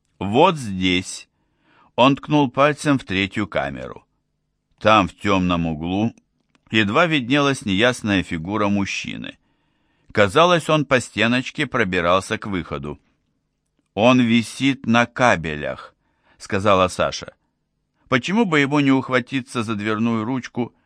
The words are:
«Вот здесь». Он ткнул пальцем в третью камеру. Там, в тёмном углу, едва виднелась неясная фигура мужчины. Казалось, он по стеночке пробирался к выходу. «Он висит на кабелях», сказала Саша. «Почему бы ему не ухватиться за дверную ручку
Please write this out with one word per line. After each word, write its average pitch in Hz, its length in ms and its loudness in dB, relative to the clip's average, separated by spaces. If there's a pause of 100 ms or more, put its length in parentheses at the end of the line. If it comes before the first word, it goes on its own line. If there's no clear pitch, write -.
(200)
«Вот 143 380 4
здесь». 92 720 -2 (640)
Он 135 220 4
ткнул 147 340 0
пальцем 143 480 0
в - 60 -18
третью 98 420 -4
камеру. 67 580 -8 (720)
Там, 107 280 4
в - 80 -14
тёмном 90 500 0
углу, 87 480 -2 (560)
едва 110 360 2
виднелась 139 600 0
неясная 104 560 0
фигура 95 460 -4
мужчины. - 720 -4 (720)
Казалось, 160 580 4
он 156 160 2
по 127 140 2
стеночке 123 680 -2
пробирался 95 720 0
к - 100 -10
выходу. 73 520 -8 (920)
«Он 127 280 4
висит 120 640 0
на 117 200 2
кабелях», 78 920 -2 (420)
сказала 95 500 2
Саша. - 460 -6 (720)
«Почему 175 380 0
бы 156 140 2
ему 143 200 2
не 139 120 4
ухватиться 127 720 -2
за 110 120 -4
дверную 110 480 -2
ручку 123 500 -6 (120)